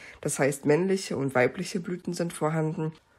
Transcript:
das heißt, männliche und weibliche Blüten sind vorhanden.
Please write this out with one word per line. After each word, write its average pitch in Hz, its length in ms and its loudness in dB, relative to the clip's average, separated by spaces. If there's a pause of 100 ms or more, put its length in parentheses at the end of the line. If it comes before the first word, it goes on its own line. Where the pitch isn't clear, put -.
(220)
das - 180 -4
heißt, 143 260 2
männliche 185 520 2
und 135 180 -2
weibliche 131 440 2
Blüten 175 340 -6
sind 170 180 -2
vorhanden. 156 640 -2 (240)